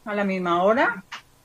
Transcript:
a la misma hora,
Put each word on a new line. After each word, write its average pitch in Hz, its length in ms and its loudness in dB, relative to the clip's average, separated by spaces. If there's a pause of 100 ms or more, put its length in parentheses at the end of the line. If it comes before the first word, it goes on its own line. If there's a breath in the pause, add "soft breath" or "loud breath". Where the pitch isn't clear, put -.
a 214 80 -8
la 208 120 -2
misma 180 380 0
hora, 233 400 2 (420)